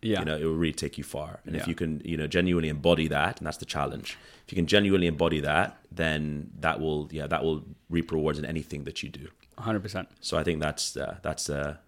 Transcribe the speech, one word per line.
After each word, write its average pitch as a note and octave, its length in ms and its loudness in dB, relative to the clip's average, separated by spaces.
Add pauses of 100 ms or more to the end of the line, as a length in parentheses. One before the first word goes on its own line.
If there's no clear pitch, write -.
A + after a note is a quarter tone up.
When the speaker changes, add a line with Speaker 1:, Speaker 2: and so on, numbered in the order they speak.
Speaker 1:
Yeah. A2 160 2
Speaker 2:
You F2 80 0
know, D#2 100 0
it D2+ 80 -2
will D#2+ 120 2
really E2 180 2
take - 240 -6
you C#2+ 60 -6
far. D2+ 420 -10
And D#2+ 100 -4
if D2+ 60 -2
Speaker 1:
Yeah. - 60 -4
Speaker 2:
you E2 60 0
can, D#2 300 -2
you E2 120 -2
know, D#2 100 -2
genuinely F2 420 2
embody D#2 400 4
that, D2 300 2
and D#2+ 80 -6
that's D#2 100 -4
the - 80 -10
challenge. - 540 -4 (280)
If - 60 -12
you - 40 -2
can E2+ 100 4
genuinely G2 400 6
embody D#2+ 340 4
that, D2+ 380 2 (120)
then D2+ 600 -2 (100)
that D#2+ 200 2
will, D2+ 300 0
yeah, D#2 180 -4
that D2+ 140 2
will D#2 220 0 (240)
reap E2 240 0
rewards D2+ 260 2
in D2+ 60 -4
anything D2 400 -6
that - 180 -8
you - 60 -8
do. C#2+ 200 -14 (280)
Speaker 1:
A - 60 -14
hundred G#2+ 200 -2
percent. F#2+ 260 -8 (120)
Speaker 2:
So - 160 -4
I D#2+ 80 2
think E2 160 0
that's, - 360 -2
uh, C2+ 260 -4
that's - 260 -4
a D2 400 -4